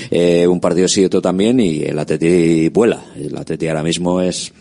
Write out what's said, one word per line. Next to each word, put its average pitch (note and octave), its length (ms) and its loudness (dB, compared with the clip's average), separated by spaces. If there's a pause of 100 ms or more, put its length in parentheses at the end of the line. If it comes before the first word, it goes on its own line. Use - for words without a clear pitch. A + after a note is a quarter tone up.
(120)
eh, F2 360 2
un F2+ 120 2
partido F2+ 280 0
sí G2+ 140 0
y F#2 40 4
otro F2+ 160 0
también, G2 380 0
y D#2+ 240 0
el D2 160 -4
Atleti E2 720 2
vuela. A2+ 320 2 (160)
El C#2+ 200 -10
Atleti D#2+ 300 -6
ahora D#2 160 -4
mismo F2+ 380 -2
es - 400 -4